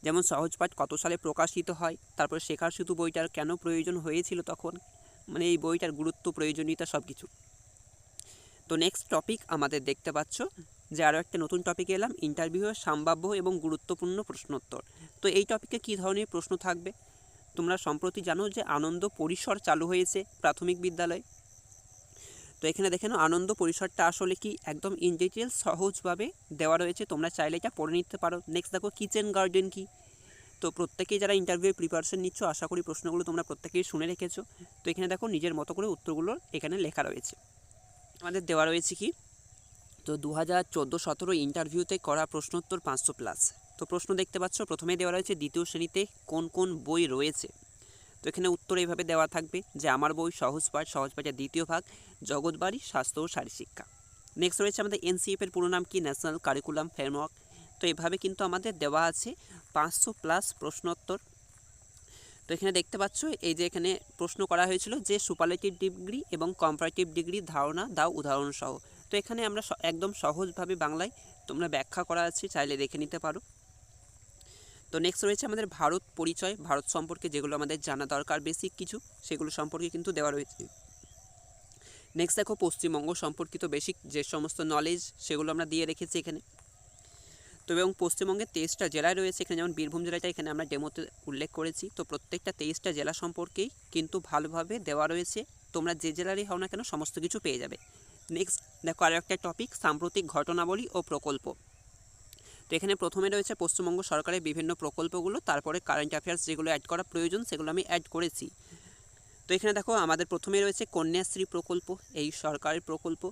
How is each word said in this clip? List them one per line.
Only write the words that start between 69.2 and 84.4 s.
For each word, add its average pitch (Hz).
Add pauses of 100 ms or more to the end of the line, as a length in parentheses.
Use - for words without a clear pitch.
এখানে 233
আমরা 208
স-, -
একদম 170 (100)
সহজভাবে 175
বাংলায় 160 (380)
তোমরা 156
ব্যাখ্যা 139
করা 170
আছে, - (120)
চাইলে 143
দেখে 139
নিতে 151
পারো। 160 (1500)
তো - (100)
নেক্সট -
রয়েছে 202
আমাদের 214 (100)
ভারত 165 (160)
পরিচয়, 170 (140)
ভারত 143 (100)
সম্পর্কে 165
যেগুলো 147
আমাদের 147 (100)
জানা 143 (100)
দরকার 151 (100)
বেসিক 165
কিছু, 190 (300)
সেগুলো 151 (100)
সম্পর্কে 160
কিন্তু 170
দেওয়া 147
রয়েছে। 143 (1600)
নেক্সট 170
দেখো 208 (120)
পশ্চিমবঙ্গ 160 (140)
সম্পর্কিত 160 (100)
বেসিক 147 (180)
যে 147 (120)
সমস্ত 156 (140)